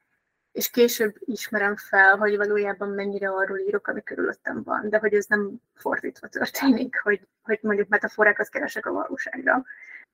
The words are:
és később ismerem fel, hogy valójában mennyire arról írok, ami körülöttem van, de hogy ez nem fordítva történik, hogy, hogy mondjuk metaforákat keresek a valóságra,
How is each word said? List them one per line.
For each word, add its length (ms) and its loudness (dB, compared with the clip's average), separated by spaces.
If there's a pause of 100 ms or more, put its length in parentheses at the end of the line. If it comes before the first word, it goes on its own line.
(580)
és 120 -4
később 480 2
ismerem 580 -2
fel, 400 6
hogy 200 2
valójában 520 0
mennyire 400 -4
arról 300 -2
írok, 280 -2
ami 160 -6
körülöttem 600 -4
van, 260 -4
de 100 2
hogy 160 0
ez 120 2
nem 340 -2 (140)
fordítva 540 -6
történik, 720 0
hogy, 260 0 (140)
hogy 200 -2
mondjuk 260 0
metaforákat 600 2
keresek 380 -6
a 60 -4
valóságra, 720 -2 (500)